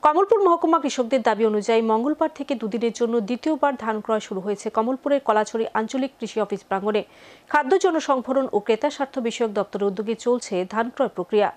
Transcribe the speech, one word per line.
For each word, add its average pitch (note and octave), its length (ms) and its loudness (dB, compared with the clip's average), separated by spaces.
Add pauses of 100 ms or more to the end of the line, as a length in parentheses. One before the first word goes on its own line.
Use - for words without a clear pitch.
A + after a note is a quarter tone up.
কমলপুর F#4+ 400 6
মহকুমা E4+ 380 4
কৃষকদের B3+ 440 0
দাবি G#3+ 240 2
অনুযায়ী G#3+ 300 2 (100)
মঙ্গলবার D4+ 460 0
থেকে C#4+ 240 -4
দুদিনের A3+ 380 -2
জন্য A#3 160 0 (120)
দ্বিতীয়বার C#4+ 460 0 (100)
ধান A3 120 -2 (100)
ক্রয় A3 220 0
শুরু F#3+ 180 -6
হয়েছে G#3 220 -4 (100)
কমলপুরের C4+ 500 0
কলাছড়ি G#3+ 380 0 (140)
আঞ্চলিক C4 400 -4
কৃষি A3 260 -8
অফিস G3+ 240 -6
প্রাঙ্গণে। G3+ 320 -2 (500)
খাদ্য C#4+ 200 2 (140)
জনসংভরণ C4+ 600 0 (100)
ও - 100 4
ক্রেতা A3+ 300 0
স্বার্থ C4+ 200 -6 (120)
বিষয়ক A3+ 300 -2
দপ্তরের G3+ 320 -2
উদ্যোগে G#3+ 260 -4 (100)
চলছে A#3+ 300 -2 (180)
ধান A3+ 200 0
ক্রয় B3 240 -2
প্রক্রিয়া। G3 400 2